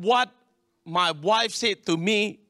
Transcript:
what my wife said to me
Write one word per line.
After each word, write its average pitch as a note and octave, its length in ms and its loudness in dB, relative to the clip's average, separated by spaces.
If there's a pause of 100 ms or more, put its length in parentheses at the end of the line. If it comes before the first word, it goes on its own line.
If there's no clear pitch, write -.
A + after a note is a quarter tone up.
what B3 280 2 (520)
my E3+ 280 0
wife G3+ 400 0
said - 340 -4
to E3 120 0
me G#3 420 -2 (100)